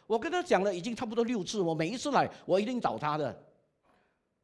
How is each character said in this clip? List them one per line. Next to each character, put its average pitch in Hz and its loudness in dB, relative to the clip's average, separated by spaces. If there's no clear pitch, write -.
我 220 0
跟 262 -4
他 359 0
讲 196 4
了 202 2
已 175 -6
经 226 -6
差 254 -6
不 220 -6
多 233 2
六 226 0
次， 214 -4
我 165 2
每 160 0
一 240 -6
次 294 -4
来， 170 4
我 180 4
一 208 0
定 247 -2
找 123 0
他 151 -2
的。 131 -4